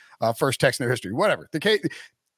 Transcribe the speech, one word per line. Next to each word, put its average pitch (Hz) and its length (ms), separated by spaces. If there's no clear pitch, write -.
uh, 113 100
first 135 280
text 131 200
in 135 40
their 120 60
history. 107 220
Whatever. 139 400
The 160 80
case, 208 200